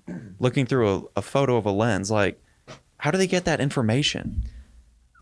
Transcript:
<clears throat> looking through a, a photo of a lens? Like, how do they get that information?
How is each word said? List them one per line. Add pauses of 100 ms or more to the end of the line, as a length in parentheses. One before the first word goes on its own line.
(140)
<clears throat>
looking
through
a, (140)
a
photo
of
a
lens?
Like, (580)
how
do
they
get
that
information? (760)